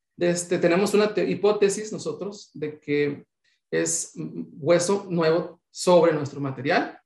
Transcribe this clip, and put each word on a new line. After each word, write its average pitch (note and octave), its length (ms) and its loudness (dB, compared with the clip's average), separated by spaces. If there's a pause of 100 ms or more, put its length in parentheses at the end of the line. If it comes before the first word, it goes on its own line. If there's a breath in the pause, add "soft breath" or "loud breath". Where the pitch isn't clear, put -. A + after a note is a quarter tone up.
(160)
De F3 140 0
este, F3 280 -2
tenemos F3+ 360 2
una G#3 180 4
te-, - 160 0
hipótesis G#3 640 0
nosotros F3+ 640 -10
de D3 260 -10
que D3 460 -2 (440)
es, E3 440 -2
mm, E3 300 -10 (140)
hueso F3 520 2
nuevo E3+ 500 0 (100)
sobre E3 440 4
nuestro D3 260 -6
material, C#3+ 640 -2